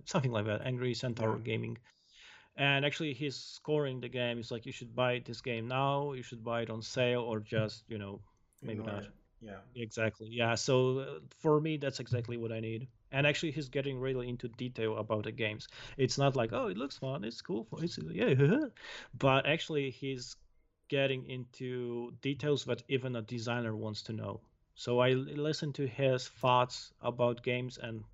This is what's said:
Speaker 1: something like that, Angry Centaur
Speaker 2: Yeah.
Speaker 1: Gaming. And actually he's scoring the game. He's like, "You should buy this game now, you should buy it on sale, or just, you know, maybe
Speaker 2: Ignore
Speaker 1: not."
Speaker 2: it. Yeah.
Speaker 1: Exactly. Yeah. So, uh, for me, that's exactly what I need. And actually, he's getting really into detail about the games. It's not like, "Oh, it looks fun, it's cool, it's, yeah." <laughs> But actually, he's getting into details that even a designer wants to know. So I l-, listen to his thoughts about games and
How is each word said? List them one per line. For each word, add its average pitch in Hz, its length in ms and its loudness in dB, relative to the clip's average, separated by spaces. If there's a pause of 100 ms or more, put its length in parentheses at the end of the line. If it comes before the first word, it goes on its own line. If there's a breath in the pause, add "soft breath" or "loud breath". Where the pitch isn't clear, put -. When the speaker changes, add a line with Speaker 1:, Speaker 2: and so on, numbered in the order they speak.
Speaker 1:
something 131 280 0
like 107 140 0
that, 107 180 -2
Angry 127 300 -2
Centaur 113 420 -2
Speaker 2:
Yeah. 113 60 -6
Speaker 1:
Gaming. 117 360 -4 (760 loud breath)
And 139 280 4
actually 147 300 0
he's 131 220 -4
scoring 143 640 -2
the 123 80 -6
game. 120 280 0
He's 117 140 -6
like, 117 160 -6
"You 127 60 -8
should 117 220 -12
buy 123 300 2
this 117 160 -10
game 113 280 -4
now, 139 440 0
you 127 100 -8
should 117 220 -12
buy 117 180 0
it 113 80 -4
on 113 120 -6
sale, 123 400 2
or 113 180 -2
just, 107 480 -2
you 110 100 -8
know, 101 220 -10 (420)
maybe 113 180 -6
Speaker 2:
Ignore 110 160 -4
Speaker 1:
not." 101 80 -6
Speaker 2:
it. 101 80 -16 (280)
Yeah. 98 200 -14 (140)
Speaker 1:
Exactly. 110 560 -2
Yeah. 117 260 4
So, 127 420 6
uh, 143 220 -8 (180)
for 151 220 8
me, 156 180 0
that's 139 220 -2
exactly 120 360 -2
what 113 160 -4
I 113 80 -4
need. 113 280 -4 (240)
And 139 140 4
actually, 151 260 2
he's 143 180 -4
getting 135 280 -2
really 127 300 -2
into 120 200 -4
detail 113 500 -2
about 107 260 0
the 113 80 -4
games. 107 360 -2 (280 loud breath)
It's 131 220 2
not 139 180 4
like, 113 160 2
"Oh, 120 160 0
it 92 80 -4
looks 135 220 -6
fun, 135 260 -6
it's 117 160 -8
cool, 208 260 -6 (140)
it's, 170 180 -4 (140)
yeah." 185 220 4
<laughs> 202 840 2
But 135 280 6
actually, 147 440 0
he's 135 460 -8 (520)
getting 135 420 2
into 123 880 -6
details 143 460 0
that 123 220 -2
even 127 280 0
a 113 60 -2
designer 117 540 -2
wants 107 260 -4
to - 100 -8
know. 107 280 -6 (340)
So 123 260 0
I 127 120 6
l-, 131 60 4 (300)
listen 151 260 -2
to 143 120 -2
his 131 420 2
thoughts - 720 2
about 120 420 0
games 123 360 -2
and 113 360 -8